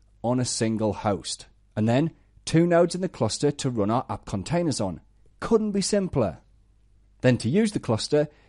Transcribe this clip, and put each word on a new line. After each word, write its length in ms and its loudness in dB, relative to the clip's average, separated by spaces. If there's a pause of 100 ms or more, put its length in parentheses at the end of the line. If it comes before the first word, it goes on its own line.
(220)
on 160 0
a 60 0
single 480 0
host. 540 -4 (280)
And 140 0
then 220 2 (340)
two 220 4
nodes 280 4
in 60 -6
the 80 -4
cluster 440 -2
to 180 -4
run 200 0
our 200 0
app 160 -10
containers 560 -2
on. 180 -4 (400)
Couldn't 320 0
be 80 0
simpler. 600 -2 (840)
Then 160 4
to 100 -4
use 240 2
the 80 -4
cluster, 480 0 (200)